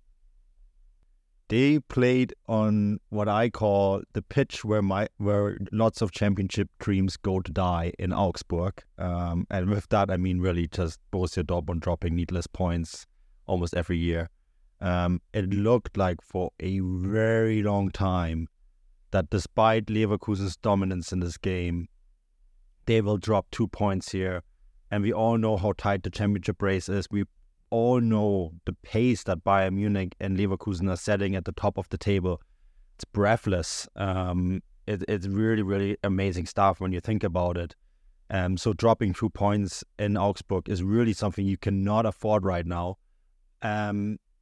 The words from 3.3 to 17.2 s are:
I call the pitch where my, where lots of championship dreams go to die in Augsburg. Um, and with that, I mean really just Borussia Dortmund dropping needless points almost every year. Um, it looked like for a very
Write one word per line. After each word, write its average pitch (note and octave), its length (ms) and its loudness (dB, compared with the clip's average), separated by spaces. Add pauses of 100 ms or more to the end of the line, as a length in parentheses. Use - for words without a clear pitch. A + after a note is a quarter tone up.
I A2 220 2
call G2+ 500 2 (120)
the G#2+ 80 -4
pitch - 440 -2
where G#2+ 160 2
my, G2 260 0 (100)
where G2+ 420 0 (120)
lots A2 300 0
of G#2 100 0
championship G2 580 0 (100)
dreams F#2+ 380 0
go F#2+ 220 -2
to F#2 120 -6
die F2 480 0
in F2+ 120 -2
Augsburg. F2+ 680 -2 (160)
Um, F2 540 -2
and F#2+ 180 0
with G#2 200 -2
that, G2+ 200 4
I F#2+ 80 0
mean F2+ 220 0
really E2+ 280 0
just E2 320 -4 (140)
Borussia F#2 300 -2
Dortmund E2+ 380 -2
dropping E2+ 340 -2
needless F2 320 -2
points E2+ 580 -2 (400)
almost F2 300 -2
every F2 220 0
year. E2 320 0 (520)
Um, F2+ 400 0 (120)
it G2 160 -2
looked G#2 480 2
like F#2 240 0
for F2+ 380 -6
a F#2+ 200 -2
very G#2+ 840 0